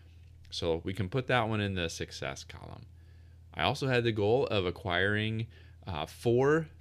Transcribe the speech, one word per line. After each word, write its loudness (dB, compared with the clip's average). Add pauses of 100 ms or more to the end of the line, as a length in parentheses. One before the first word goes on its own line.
(500)
So 0
we -4
can -4
put -4
that 2
one 0
in -2
the -2
success -8
column. -16 (680)
I -4
also 2
had 4
the 2
goal 2
of 2
acquiring, 0 (400)
uh, -4
four 4 (140)